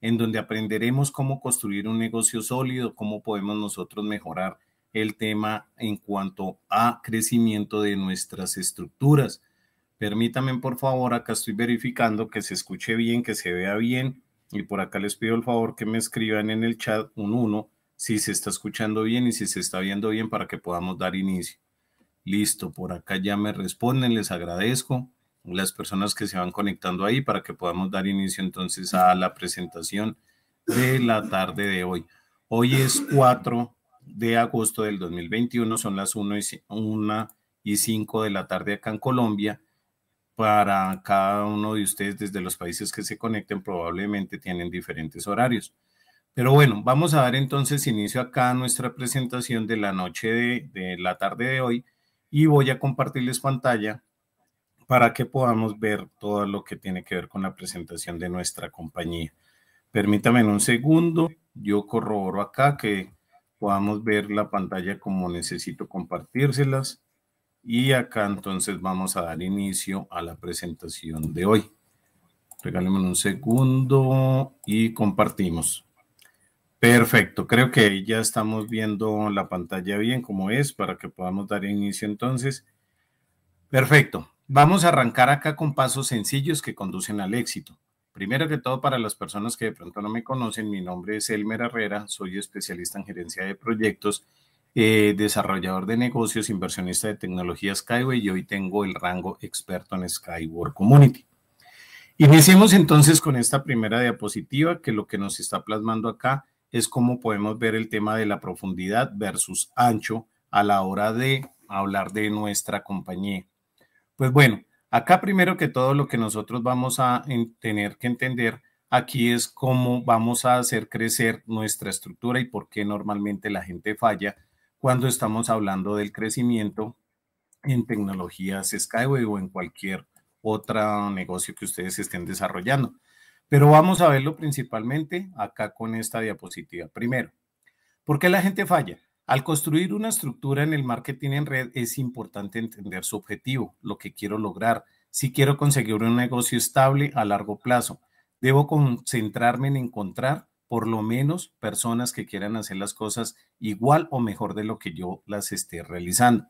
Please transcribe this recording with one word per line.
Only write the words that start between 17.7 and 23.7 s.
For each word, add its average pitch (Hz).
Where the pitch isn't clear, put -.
si 107
se 104
está 98
escuchando 107
bien 120
y 113
si 107
se 95
está 92
viendo 101
bien 110
para 101
que 87
podamos 87
dar 92
inicio. 95
Listo, 98
por 90
acá 87
ya 98
me 104
responden, 117